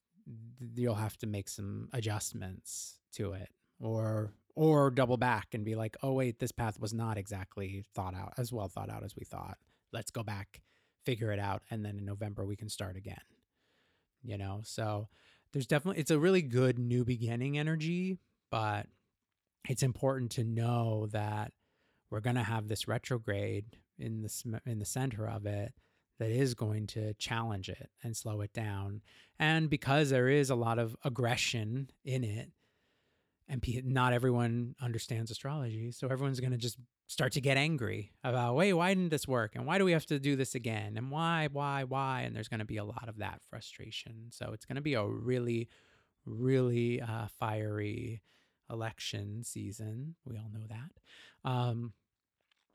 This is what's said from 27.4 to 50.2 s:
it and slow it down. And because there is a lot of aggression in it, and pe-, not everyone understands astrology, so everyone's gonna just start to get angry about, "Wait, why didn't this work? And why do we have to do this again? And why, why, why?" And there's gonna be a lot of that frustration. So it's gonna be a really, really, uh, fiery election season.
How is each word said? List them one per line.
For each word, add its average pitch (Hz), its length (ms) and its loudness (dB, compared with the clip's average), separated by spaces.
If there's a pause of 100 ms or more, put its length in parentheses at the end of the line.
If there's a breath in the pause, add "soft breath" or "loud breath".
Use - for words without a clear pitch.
it - 200 -10 (140)
and 117 140 -6
slow 107 240 -4
it 104 100 -4
down. 101 500 -4 (380 loud breath)
And 160 300 4
because 143 400 4
there 127 180 6
is 139 220 6
a 131 60 4
lot 117 220 2
of 117 160 2 (120)
aggression 120 840 0 (120)
in 127 220 0
it, 107 260 -6 (960)
and 131 140 -4
pe-, 127 240 -2
not 127 260 6
everyone 120 680 4
understands 113 500 -2
astrology, 120 600 -4
so 123 180 -4
everyone's 131 320 0
gonna 123 160 2
just 117 200 -2 (300)
start - 240 0
to 135 100 0
get 135 160 6
angry 117 540 0 (120)
about, 123 320 2
"Wait, 190 180 6
why 175 200 4
didn't 180 160 4
this 151 180 0
work? 120 280 2
And 120 100 -4
why 170 120 4
do 196 80 6
we 175 80 8
have 156 140 4
to 147 120 2
do 139 160 4
this 131 200 0
again? 107 420 -2
And 127 120 -4
why, 160 420 2
why, 139 340 0
why?" 131 380 0
And 117 120 -4
there's 110 140 -6
gonna 110 160 -2
be 110 120 -4
a 104 60 -2
lot 113 240 -6
of 110 120 -10
that 95 300 -6
frustration. 113 800 -12
So 113 240 -10
it's 113 120 -14
gonna 131 160 -6
be 147 140 2
a 104 100 2
really, 117 640 0 (560 soft breath)
really, 120 760 2
uh, 113 260 -4 (120)
fiery 107 840 -2 (480 soft breath)
election 110 720 -6
season. 110 720 -8 (100)